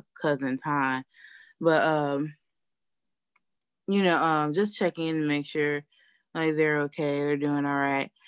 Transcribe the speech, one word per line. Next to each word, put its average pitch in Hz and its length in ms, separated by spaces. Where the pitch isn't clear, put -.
cousin 135 380
Ty. 135 460
But, 160 220
um, 147 500
you 196 160
know, 170 140
um, 151 360
just 208 240
check 175 200
in 160 200
and 151 100
make 147 180
sure, 147 380
like, 160 220
they're 151 260
okay, 143 380
they're 143 180
doing 143 280
all 143 120
right. 139 340